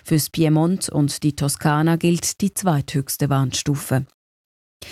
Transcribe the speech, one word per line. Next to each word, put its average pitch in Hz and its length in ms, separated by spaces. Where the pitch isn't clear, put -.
Fürs 156 260
Piemont 160 600
und 143 340
die 147 100
Toskana 156 600
gilt 170 440
die 196 140
zweithöchste 139 760
Warnstufe. 135 760